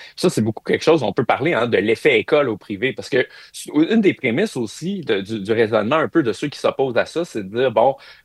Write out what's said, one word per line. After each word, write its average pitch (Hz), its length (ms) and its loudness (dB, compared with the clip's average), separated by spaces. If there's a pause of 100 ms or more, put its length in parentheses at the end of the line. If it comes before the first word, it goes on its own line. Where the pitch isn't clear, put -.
(160)
Ça, 190 140 2
c'est - 120 -2
beaucoup 110 220 -4
quelque - 200 -2
chose. 156 200 4
On 104 80 -2
peut - 140 -2
parler, 127 280 0
hein, 120 140 0
de 104 100 0
l'effet 110 420 2
école 147 280 2
au 107 80 -2
privé, 110 380 -6
parce - 160 -12
que 123 180 0 (480)
une 170 240 4
des 185 140 4
prémisses 135 420 -2
aussi 156 460 -6
de, 110 180 -2
du, 101 220 -6
du 95 100 -2
raisonnement 110 460 2
un 143 100 0
peu 160 160 2
de 113 80 0
ceux 147 160 -4
qui 143 120 -10
s'opposent 127 380 0
à 95 80 2
ça, 170 200 -4
c'est 110 180 -8
de 95 140 -12
dire, 127 140 2
bon, 120 240 4 (300)